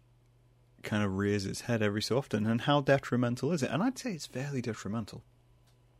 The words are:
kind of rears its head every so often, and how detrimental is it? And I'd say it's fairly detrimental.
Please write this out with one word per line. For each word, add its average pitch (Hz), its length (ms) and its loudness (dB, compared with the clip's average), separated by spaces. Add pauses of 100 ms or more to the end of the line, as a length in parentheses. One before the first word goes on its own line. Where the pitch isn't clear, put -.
(800)
kind 104 220 0
of 95 140 0
rears 101 280 2
its - 160 -6
head 117 200 0
every 104 200 2
so - 160 0
often, 107 280 0
and 117 160 2
how 147 180 4
detrimental 131 720 2
is 170 100 0
it? 127 100 0
And 147 120 0
I'd 254 160 -2
say 240 140 -6
it's 151 120 -8
fairly 135 360 -6
detrimental. 107 640 -6 (760)